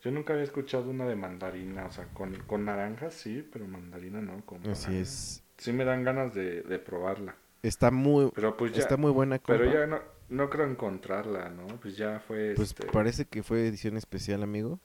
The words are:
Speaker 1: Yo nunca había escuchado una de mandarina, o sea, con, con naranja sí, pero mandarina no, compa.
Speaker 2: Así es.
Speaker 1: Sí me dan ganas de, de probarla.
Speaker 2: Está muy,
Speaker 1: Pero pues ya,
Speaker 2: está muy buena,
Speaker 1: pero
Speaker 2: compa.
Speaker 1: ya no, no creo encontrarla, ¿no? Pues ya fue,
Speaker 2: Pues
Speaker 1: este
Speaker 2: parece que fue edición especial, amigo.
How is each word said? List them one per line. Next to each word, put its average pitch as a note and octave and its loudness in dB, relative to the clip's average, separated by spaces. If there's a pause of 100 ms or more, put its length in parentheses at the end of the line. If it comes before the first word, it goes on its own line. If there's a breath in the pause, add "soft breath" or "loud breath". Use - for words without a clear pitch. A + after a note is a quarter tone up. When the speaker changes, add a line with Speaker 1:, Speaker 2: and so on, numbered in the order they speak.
Speaker 1:
Yo B2 -2
nunca D3+ -2
había D3 2
escuchado C3+ -2
una C3 -4
de A#2+ 0
mandarina, F#2 -6
o F#2 -10
sea, F#2 -12
con, F#2+ -6 (100)
con G#2 -2
naranja G#2 -4
sí, A#2+ -8
pero A2 -10
mandarina F2+ -10
no, G2 -8
compa. F#2 -8
Speaker 2:
Así F#2+ -2
es. - -4 (140)
Speaker 1:
Sí - -4
me C3 2
dan B2+ 2
ganas C3 0
de, F#2 -2
de F2+ -2
probarla. F#2 -4 (280)
Speaker 2:
Está A#2+ 6
muy, C#3 6
Speaker 1:
Pero G#2+ 2
pues A#2+ 2
ya, B2 4
Speaker 2:
está C3+ 4
muy D3 6
buena, C3+ 4
Speaker 1:
pero A#2 6
Speaker 2:
compa. C3 6
Speaker 1:
ya D3+ 4
no, D#3 -2 (300)
no C#3 0
creo D3 2
encontrarla, G2 -2
¿no? F2 -12 (140)
Pues G2 -10
ya G#2+ -2
fue, G#2+ -2
Speaker 2:
Pues G#2 2
Speaker 1:
este - -8
Speaker 2:
parece A#2 2
que G#2+ -6
fue A2+ 2
edición G#2+ -2
especial, G2+ -4
amigo. G#2+ -4